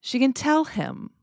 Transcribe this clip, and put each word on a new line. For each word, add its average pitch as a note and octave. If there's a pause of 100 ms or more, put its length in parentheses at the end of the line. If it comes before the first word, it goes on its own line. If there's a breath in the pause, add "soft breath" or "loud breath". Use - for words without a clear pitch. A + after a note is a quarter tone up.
She -
can C4
tell D4+
him. - (120)